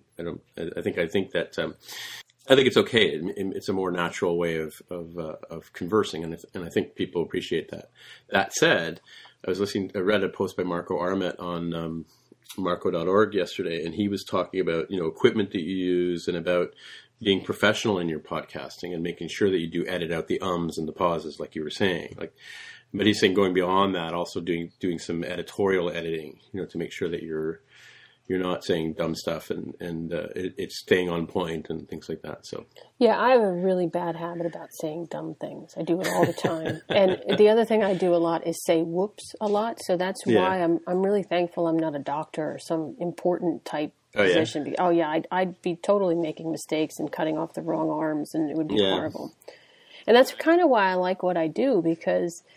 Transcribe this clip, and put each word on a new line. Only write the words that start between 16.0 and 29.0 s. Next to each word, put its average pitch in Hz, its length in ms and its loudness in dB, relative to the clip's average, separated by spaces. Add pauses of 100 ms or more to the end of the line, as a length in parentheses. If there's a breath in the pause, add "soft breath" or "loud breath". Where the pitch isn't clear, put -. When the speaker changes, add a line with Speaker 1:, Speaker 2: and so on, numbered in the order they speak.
Speaker 1:
and 87 80 -2
about 87 380 0 (480 loud breath)
being 98 220 2
professional 104 560 2
in 85 100 -2
your 76 100 -4
podcasting 80 720 -10
and 82 100 -4
making 85 260 -6
sure 101 220 2
that 92 80 2
you 82 100 -4
do 85 160 -2
edit 85 260 -4
out 82 160 -4
the - 140 -2
ums 85 360 -2
and 80 100 -4
the 78 40 -8
pauses, 80 480 -2
like - 160 -8
you 78 80 -4
were 76 60 -6
saying. 90 480 -2
Like, - 160 -10 (600 loud breath)
but 101 120 0
he's 104 140 6
saying 95 140 6
going 95 200 4
beyond 92 420 4
that, 82 180 -4
also 87 260 -4
doing, 85 400 -4
doing 87 180 -2
some 85 260 -6
editorial 90 640 0
editing, 82 500 -6 (140)
you 95 80 -6
know, 82 60 -4
to - 100 -10
make 85 160 -6
sure 87 160 -4
that 85 120 -4
you're, 80 380 -6 (680 loud breath)
you're 92 120 0
not 90 240 -2
saying 80 300 0
dumb 82 200 -2